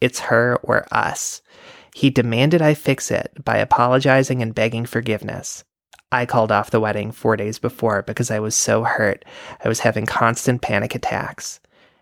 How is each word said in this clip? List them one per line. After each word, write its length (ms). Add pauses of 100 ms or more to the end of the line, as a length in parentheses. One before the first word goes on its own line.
"It's 200
her 420
or 280
us." 520 (540)
He 120
demanded 520
I 120
fix 360
it 220 (140)
by 100
apologizing 840
and 120
begging 320
forgiveness. 800 (480)
I 140
called 260
off 180
the 120
wedding 320
four 240
days 200
before 440
because 280
I 100
was 140
so 300
hurt. 400 (400)
I 60
was 100
having 260
constant 560
panic 320
attacks. 680 (400)